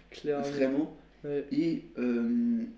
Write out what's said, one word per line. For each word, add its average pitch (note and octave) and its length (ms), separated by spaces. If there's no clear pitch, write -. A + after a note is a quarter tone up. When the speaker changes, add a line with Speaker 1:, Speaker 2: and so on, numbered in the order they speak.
Speaker 1:
Clairement. C#3+ 380
Speaker 2:
vraiment. C#3 480
Speaker 1:
Ouais. C#3+ 260
Speaker 2:
Et, D#3+ 340
euh, A#2 640